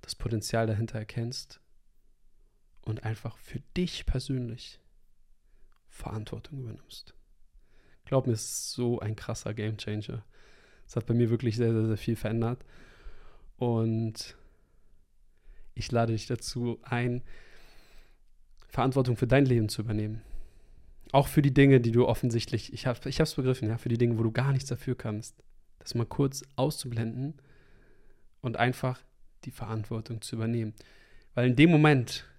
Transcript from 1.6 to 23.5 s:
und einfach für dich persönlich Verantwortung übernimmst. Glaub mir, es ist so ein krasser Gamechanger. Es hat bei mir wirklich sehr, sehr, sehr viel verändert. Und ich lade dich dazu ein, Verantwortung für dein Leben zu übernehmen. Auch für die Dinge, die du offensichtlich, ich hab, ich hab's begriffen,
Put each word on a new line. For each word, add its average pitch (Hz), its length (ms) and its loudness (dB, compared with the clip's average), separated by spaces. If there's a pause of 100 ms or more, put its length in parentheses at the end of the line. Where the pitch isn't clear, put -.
und 107 220 -8
einfach - 340 -6
für - 200 -12 (180)
dich 180 300 -4
persönlich 123 720 -4 (1080)
Verantwortung - 720 -10
übernimmst. - 560 -14 (880)
Glaub 135 220 0
mir, 123 80 0
es 107 80 -6
ist - 300 -8
so 120 280 -2
ein 104 160 -4
krasser - 380 -8
Gamechanger. 107 720 -6 (600)
Es - 80 -20
hat 120 120 -4
bei 117 80 0
mir 117 160 4
wirklich 113 260 0
sehr, 117 160 2
sehr, 110 140 2
sehr 110 100 0
viel 113 200 -2
verändert. 113 500 -2 (920)
Und 113 800 0 (1400)
ich - 180 -8
lade 117 220 2
dich 110 140 -4
dazu 120 560 -4
ein, 123 400 -2 (1500)
Verantwortung 127 480 2
für 123 100 0
dein 131 200 6
Leben 117 240 4
zu - 100 -6
übernehmen. 107 400 -4 (920)
Auch 135 160 6
für - 120 4
die 139 140 4
Dinge, 139 260 10
die 117 120 2
du 120 140 6
offensichtlich, 117 680 0
ich - 120 -6
hab, 123 200 -2
ich 131 120 -6
hab's 156 180 2
begriffen, 127 320 0